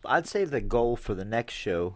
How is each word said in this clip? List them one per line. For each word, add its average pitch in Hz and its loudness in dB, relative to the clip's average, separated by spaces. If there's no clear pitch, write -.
I'd 151 2
say 202 0
the 143 0
goal 120 2
for - -4
the 92 -6
next 113 -2
show, 90 -2